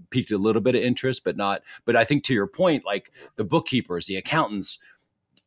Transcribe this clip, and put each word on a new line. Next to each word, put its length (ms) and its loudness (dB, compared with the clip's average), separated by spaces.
piqued 220 -2
a 60 2
little 240 2
bit 140 2
of 60 2
interest, 440 -2
but 100 -2
not. 260 -2
But 140 2
I 80 6
think 200 2
to 80 0
your 140 2
point, 380 2
like, 260 -4
the 80 -4
bookkeepers, 640 -2
the 100 -6
accountants, 640 -2